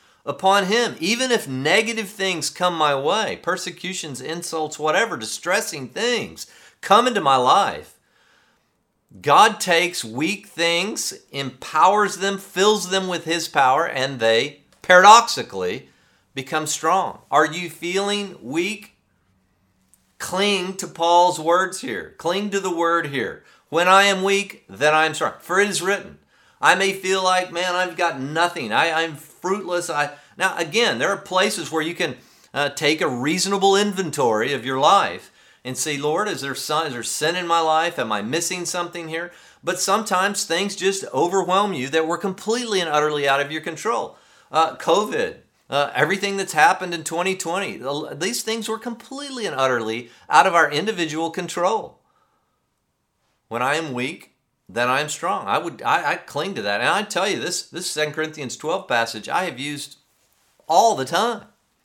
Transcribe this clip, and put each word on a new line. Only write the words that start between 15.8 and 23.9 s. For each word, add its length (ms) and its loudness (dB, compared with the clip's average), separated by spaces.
become 320 -4
strong. 540 0
Are 160 4
you 240 -6
feeling 720 -4
weak? 540 -4
Cling 600 -2
to 100 -6
Paul's 540 4
words 400 0
here. 380 -8
Cling 320 -2
to 100 -2
the 120 -2
word 340 0
here. 360 -6
"When 220 2
I 140 8